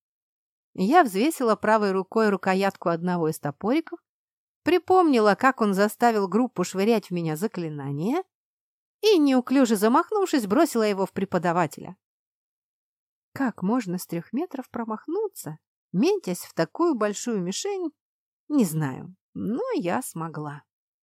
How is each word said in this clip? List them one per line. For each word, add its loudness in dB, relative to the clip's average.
Я 4
взвесила 0
правой 2
рукой 0
рукоятку 0
одного -2
из -6
топориков, -4
припомнила, 4
как 2
он 2
заставил 2
группу 0
швырять 0
в -6
меня -2
заклинание, -6
и, 4
неуклюже 4
замахнувшись, 2
бросила 2
его 0
в -14
преподавателя. -2
Как -4
можно -2
с -10
трёх -10
метров -8
промахнуться, -8
метясь 0
в -20
такую 0
большую -2
мишень, -6
не 2
знаю, -6
но -4
я -2
смогла. -10